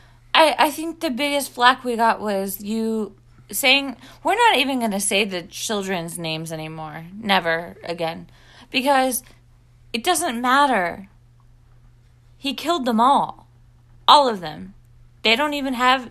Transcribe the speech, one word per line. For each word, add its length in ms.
I, 240
I 120
think 300
the 100
biggest 400
flack 340
we 120
got 240
was 420
you 540
saying, 460
we're 140
not 200
even 240
gonna 200
say 240
the 180
children's 760
names 340
anymore. 520
Never 640
again. 440
Because 540
it 120
doesn't 360
matter. 680
He 160
killed 300
them 160
all. 480
All 220
of 120
them. 340
They 140
don't 180
even 200
have, 360